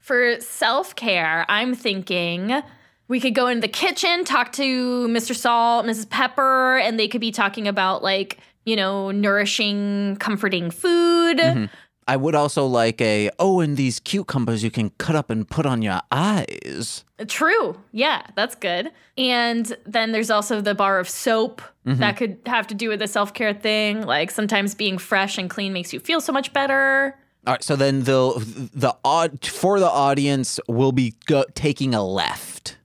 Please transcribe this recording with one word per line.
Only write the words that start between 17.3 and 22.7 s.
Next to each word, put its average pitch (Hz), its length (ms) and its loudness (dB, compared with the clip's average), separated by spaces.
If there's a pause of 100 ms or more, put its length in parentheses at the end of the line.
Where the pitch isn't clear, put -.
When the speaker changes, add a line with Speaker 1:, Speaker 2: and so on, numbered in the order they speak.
Speaker 1:
Yeah, 262 300 0 (120)
that's 233 220 -2
good. 185 340 -4 (280)
And 233 580 0 (100)
then 220 280 -2
there's 220 160 -2
also 208 320 0
the 202 120 0
bar 196 260 2
of 180 100 -4
soap. 220 520 0 (240)
Speaker 2:
Mm-hmm. 127 140 0
Speaker 1:
That 202 160 2
could 214 300 -4
have 233 220 -2
to 220 80 -10